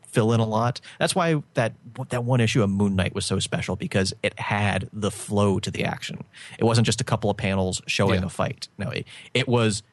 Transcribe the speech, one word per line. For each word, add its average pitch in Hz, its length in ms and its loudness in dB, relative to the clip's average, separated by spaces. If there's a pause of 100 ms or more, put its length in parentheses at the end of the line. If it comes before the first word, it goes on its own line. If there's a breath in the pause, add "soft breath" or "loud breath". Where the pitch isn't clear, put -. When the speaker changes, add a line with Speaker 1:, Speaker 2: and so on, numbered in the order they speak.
(100)
Speaker 1:
fill 113 220 2
in 113 80 4
a 113 60 2
lot. 113 340 0 (180 loud breath)
That's 165 160 0
why 165 280 2 (100)
that, 113 220 0 (340)
that 123 160 -2
one 127 160 4
issue 113 220 4
of 98 80 4
Moon 98 260 2
Knight 92 180 0
was 95 120 -4
so 95 120 0
special, - 380 -2
because 95 460 0
it - 160 -2
had 101 520 0
the 104 200 -2
flow 101 480 0
to - 120 -4
the 107 140 -4
action. - 400 -8 (340 loud breath)
It - 60 2
wasn't 113 220 4
just 113 160 0
a - 20 -2
couple 110 240 0
of 101 80 0
panels 95 500 0
showing 95 340 2
Speaker 2:
Yeah. 95 60 -2
Speaker 1:
a 90 40 -6
fight. - 380 -4 (100)
No, 101 100 -6
it, - 180 -6 (280 loud breath)
it 123 120 0
was 113 360 2 (100)